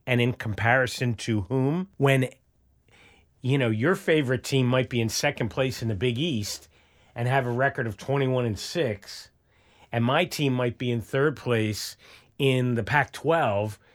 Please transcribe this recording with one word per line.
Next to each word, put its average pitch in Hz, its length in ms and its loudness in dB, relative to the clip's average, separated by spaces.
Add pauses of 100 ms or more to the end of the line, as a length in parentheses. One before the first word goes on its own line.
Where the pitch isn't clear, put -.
and 123 140 2
in 120 140 2
comparison 120 800 0
to 107 280 -2
whom, 139 540 0
when, 135 320 4 (1160)
you 135 160 2
know, 120 120 2
your 131 260 0
favorite 143 480 0
team 131 220 2
might 127 220 2
be 120 120 -2
in 113 80 0
second 139 400 -2
place 131 340 -4
in 117 60 -2
the 107 80 -2
Big 120 200 0
East 127 520 -4 (460)
and 120 120 -4
have 131 180 2
a 123 60 -4
record 127 380 0
of 101 80 -8
twenty-one 131 480 0
and 107 140 -2
six, - 720 -6 (600)
and 117 140 0
my 147 200 4
team 139 280 0
might 127 260 -2
be 123 140 -2
in 117 80 -2
third 135 360 0
place 110 600 -2 (420)
in 127 380 2
the 107 80 -2
Pac-twelve 120 960 0 (140)